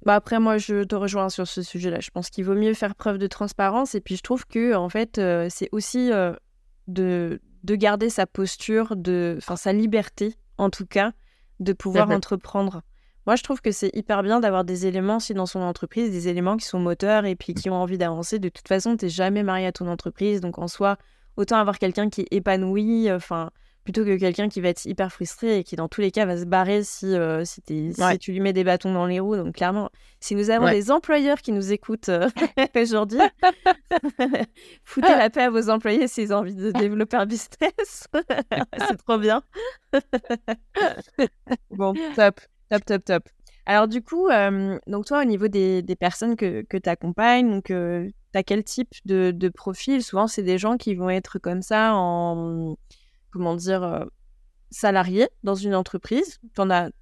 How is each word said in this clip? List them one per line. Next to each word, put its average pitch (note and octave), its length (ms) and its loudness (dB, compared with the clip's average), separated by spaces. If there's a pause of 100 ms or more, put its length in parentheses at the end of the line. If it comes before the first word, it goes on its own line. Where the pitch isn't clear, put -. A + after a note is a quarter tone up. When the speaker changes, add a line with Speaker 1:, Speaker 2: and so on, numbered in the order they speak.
Speaker 1:
Bah G#3 100 6
après, A3 240 2
moi, A3 180 4
je G3+ 260 -2
te G3+ 120 -4
rejoins G3 340 -2
sur F#3 180 -6
ce - 140 -10
sujet-là. F3 380 -6
Je - 120 -12
pense F3+ 180 -8
qu'il F#3+ 160 -6
vaut G3 100 2
mieux G#3+ 180 2
faire G3+ 200 -4
preuve G3+ 240 -4
de G3 100 -2
transparence. G#3 680 -2
Et G3 60 -2
puis, F#3 160 -6
je - 40 -10
trouve B3 240 -4
que, A#3 300 0
en F3+ 140 0
fait, A3 280 -4
euh, F3 320 0
c'est - 220 -8
aussi, B3 400 0
euh, F#3 220 2 (540)
de, F3+ 540 -2 (220)
de G3+ 120 0
garder G#3 340 2
sa G3 180 0
posture, A3 680 -2
de, F3 440 -2
enfin, - 160 -8
sa F#3+ 180 0
liberté, G#3+ 640 0 (220)
en G3 120 2
tout F#3+ 160 -8
cas, G#3 280 0 (460)
de F#3+ 140 0
pouvoir F#3+ 360 2
Speaker 2:
Mhm. G#3 60 4
Speaker 1:
entreprendre. F#3+ 680 -2 (440)
Moi, G#3+ 100 4
je - 80 -2
trouve C4+ 160 -4
que G#3+ 140 -2
c'est G3 200 -2
hyper G3+ 300 -2
bien A3 160 2
d'avoir F#3+ 240 2
des F3+ 240 -2
éléments F#3+ 300 0
aussi A3 160 -6
dans F#3+ 120 -2
son F#3 140 -8
entreprise, G3 520 -4
des F3+ 180 -4
éléments F3+ 260 0
qui A3 100 -6
sont F3+ 140 -4
moteurs G3 460 2
et F#3 100 -2
puis - 180 -10
qui F#3 160 -4
ont F#3 60 -2
envie F3+ 220 -2
d'avancer. E3+ 420 -2
De F#3+ 80 -4
toute - 220 -10
façon, G#3 260 2
t'es F#3+ 140 -4
jamais F#3+ 340 0
marié F#3 240 0
à F3+ 60 -4
ton F3+ 160 -8
entreprise. F#3+ 500 -2
Donc, F3 200 -6
en E3+ 100 -6
soi, G3 280 0 (380)
autant A3 220 0
avoir G#3 200 2
quelqu'un G#3 320 0
qui G3 120 -6
est - 100 -4
épanoui, G3+ 800 2
euh, F3+ 100 0
'fin, E3 320 -6 (320)
plutôt G#3+ 220 -2
que G3 120 2
quelqu'un F#3+ 300 0
qui G3 140 -4
va F3 80 2
être - 160 -4
hyper F#3 260 -4
frustré G#3+ 480 -2
et F3 60 -4
qui, - 100 -10
dans D#3+ 140 -4
tous - 100 -8
les G3 120 2
cas, G#3+ 140 2
va F3 120 -2
se F3 80 -4
barrer F#3 400 2
si, F#3+ 300 -4
euh, D#3+ 280 0
si - 180 -12
t'es, D#3 320 -6
si - 80 -4
Speaker 2:
Ouais. F#3 160 4
Speaker 1:
tu - 140 -8
lui F#3 80 -4
mets G3 140 2
des F#3 100 2
bâtons F#3 300 2
dans F3+ 120 0
les F3+ 140 0
roues. G#3 160 -2
Donc, E3+ 200 -4
clairement, G3 340 -2 (320)
si - 120 -6
nous G#3 160 0
avons A#3 160 4
Speaker 2:
Ouais. A#3 80 6
Speaker 1:
des G3+ 160 0
employeurs D4 520 2
qui A#3 100 -4
nous G3 220 0
écoutent, A3 340 -4
euh, F3+ 280 2
<laughs> C4+ 400 0
aujourd'hui, A3+ 440 2 (720)
<laughs> C4 600 0 (340)
foutez C#4+ 320 4
la A3 120 6
paix B3+ 140 2
à B3 60 4
vos A3 200 2
employés A3 380 2
s'ils G#3 260 -2
ont G3+ 40 2
envie G3 180 -2
de G3 160 -2
développer G#3+ 460 0
un G3+ 80 4
business. - 880 -4
<laughs> - 760 -2
C'est - 160 -4
trop A3+ 120 2
bien. G#3+ 260 2 (500)
<laughs> A#3 680 -4 (1120)
Bon, G3 220 -2 (220)
top, G#3 240 6 (300)
top, G#3 160 0
top, G3 200 -2
top. F3 180 0 (420)
Alors, G#3 220 4
du A#3 140 -4
coup, F4 280 0
euh, G3 580 2
donc G3+ 180 -4
toi, C#4+ 160 0
au C4+ 40 2
niveau G#3+ 220 2
des, F#3+ 340 2
des F3+ 140 -4
personnes A3 400 -2
que, F#3 280 -2
que - 140 -8
t'accompagnes, A3+ 720 2
donc, G3 220 -4
euh, F3 380 -2 (220)
t'as F#3+ 120 -2
quel G3+ 200 0
type - 300 -6 (120)
de, F#3 260 2
de F3+ 180 -2
profil ? A#3+ 540 -4
Souvent, G#3 240 0
c'est A3 160 -4
des F3+ 140 2
gens G#3+ 200 0
qui G#3 180 -2
vont F3+ 140 -2
être F#3 300 -4
comme F3+ 220 -4
ça A3 340 2
en, E3+ 800 -2 (540)
comment F3 240 -2
dire, F3+ 280 -2
euh, E3+ 220 -4 (680)
salariés F#3+ 580 2 (140)
dans G3 120 0
une G3 200 -2
entreprise. A3 640 -2 (140)
T'en F#3+ 160 0
as, F3 200 2 (120)